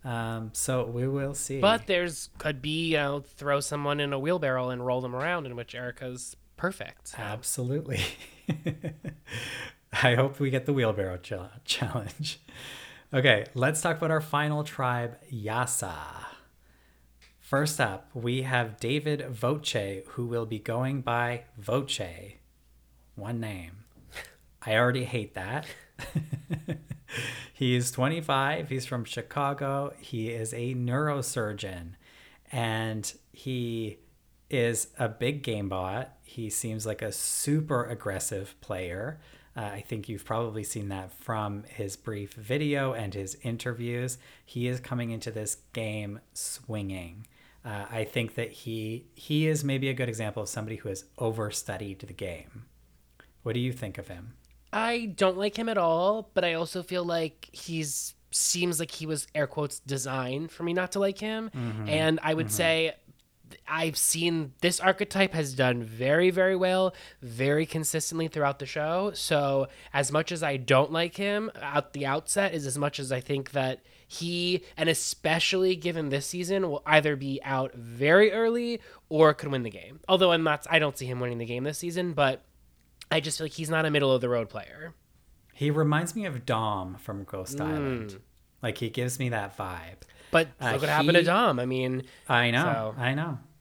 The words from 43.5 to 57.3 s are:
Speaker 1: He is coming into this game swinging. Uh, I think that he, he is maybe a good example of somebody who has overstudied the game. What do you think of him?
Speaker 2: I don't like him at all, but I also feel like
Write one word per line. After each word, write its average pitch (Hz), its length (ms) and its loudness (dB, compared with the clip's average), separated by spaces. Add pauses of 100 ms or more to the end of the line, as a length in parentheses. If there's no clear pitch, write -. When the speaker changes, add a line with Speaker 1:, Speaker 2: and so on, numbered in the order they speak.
Speaker 1:
He 120 240 -4
is 123 120 -2
coming 123 320 -4
into 113 180 -6
this 107 280 -4 (160)
game 107 460 -4 (140)
swinging. 95 960 -8 (380)
Uh, 104 240 -8
I 113 140 -2
think 113 320 -2
that 117 160 -4
he, 113 640 -8
he 151 340 0
is 151 160 2
maybe 135 240 0
a 135 60 0
good 123 160 -2
example 110 340 -4
of 95 60 -8
somebody 110 260 -6
who 107 140 -10
has 95 160 -8 (120)
overstudied 107 880 -4
the 98 60 -14
game. 92 540 -10 (800)
What 113 100 -2
do 120 80 0
you 123 100 0
think 120 260 -8
of - 120 -12
him? 95 240 -14 (400)
Speaker 2:
I 226 420 0
don't 190 220 4
like 202 200 0
him 226 120 0
at 220 80 2
all, 185 560 4
but 180 100 4
I 170 120 4
also 170 280 -2
feel 180 220 -2
like 165 480 -2